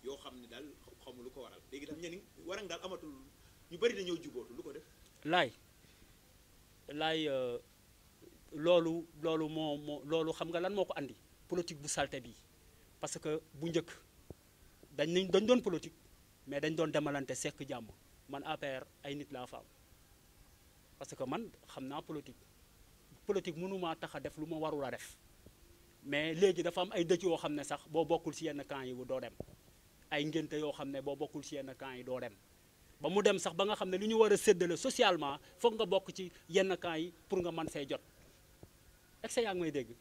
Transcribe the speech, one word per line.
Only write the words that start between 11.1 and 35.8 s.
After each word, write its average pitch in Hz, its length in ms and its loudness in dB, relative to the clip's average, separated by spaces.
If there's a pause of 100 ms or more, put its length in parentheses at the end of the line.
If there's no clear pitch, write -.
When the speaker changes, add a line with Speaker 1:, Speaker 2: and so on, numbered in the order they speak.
Speaker 2:
Politique 170 340 -4
bu 151 60 -10
salte 143 340 -2
bi. 117 120 -16 (680)
Parce - 200 -6
que 156 220 -2 (120)
bu 151 160 -4
njëkk, 165 200 0 (1080)
dañ 147 160 0
nañ, 185 180 2
dañ 196 140 6
doon 247 160 6
politique, 170 340 -4 (520)
mais 139 120 -4
dañ 156 160 0
doon 160 160 2
demalante 143 440 0
sekk - 320 -6
jàmm. 120 200 -8 (420)
Man 143 160 -8
A 156 120 -4
P 147 80 -8
R 135 180 -6 (200)
ay 143 120 -6
nit 147 160 -10
laa 123 160 -10
fa - 100 -14
am. 120 60 -16 (1400)
Parce 143 160 -14
que 135 80 -6
man 175 260 -6 (240)
xam 131 140 -10
naa 143 140 -8
politique. 143 360 -12 (880)
Politique 185 320 -2
mënu 190 220 -4
maa 165 160 -2
tax - 200 -10
a 147 40 -4
def 143 180 -8
lu 156 80 -6
ma 160 120 -6
warul 156 260 -2
a 127 80 -2
def. - 260 -10 (880)
Mais 147 300 0
léegi 175 300 6
dafa 175 180 0
am - 100 0
ay 175 140 2
dëj 175 180 4
yoo 175 140 4
xam 151 180 -2
ne 143 80 -2
sax - 260 -6
boo 160 160 2
bokkul 160 280 0
ci 160 120 -8
yenn 147 220 -4
camp 139 180 -6
yi 127 80 -6
doo 127 260 -4
dem. 117 140 -8 (800)
Ay 151 140 2
ngénte 151 340 -2
yoo 151 140 -2
xam 139 180 -6
ne 139 100 -4
boo 139 140 -4
bokkul 143 280 -6
ci - 120 -10
yenn 135 220 -6
camp 135 180 -10
yi 123 80 -10
doo 127 160 -4
dem. 117 140 -8 (680)
Ba 147 80 0
mu 196 120 4
dem 202 160 6
sax 180 180 -2
ba 196 100 4
nga 208 100 2
xam 190 140 -2
ne 185 80 2
lu 208 100 0
ñu 220 100 4
war 220 140 12
a 202 60 8
séddale 175 400 6
socialement, 175 600 4 (220)
foog 233 160 6
nga 220 100 2